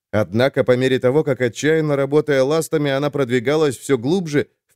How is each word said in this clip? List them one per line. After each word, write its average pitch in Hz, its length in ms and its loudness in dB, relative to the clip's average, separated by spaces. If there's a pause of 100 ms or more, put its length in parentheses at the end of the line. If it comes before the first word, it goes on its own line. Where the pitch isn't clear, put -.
(120)
Однако, 110 520 0
по 123 120 2
мере 127 240 0
того, 135 240 2
как, 135 180 -2
отчаянно 147 540 0
работая 139 480 0
ластами, 147 480 -2
она 143 180 -2
продвигалась 135 680 0
всё 139 200 0
глубже, 147 500 -2 (280)